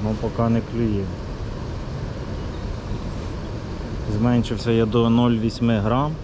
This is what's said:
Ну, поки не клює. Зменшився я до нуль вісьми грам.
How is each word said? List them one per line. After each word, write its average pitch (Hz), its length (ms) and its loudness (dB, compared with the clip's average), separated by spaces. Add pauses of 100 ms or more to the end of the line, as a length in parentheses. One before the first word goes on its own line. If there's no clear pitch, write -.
Ну, 107 160 2
поки 117 280 0
не 113 120 4
клює. 110 440 0 (3250)
Зменшився 117 520 2
я 113 160 6
до 117 240 4
нуль 120 220 6
вісьми 113 460 2
грам. 123 340 2 (100)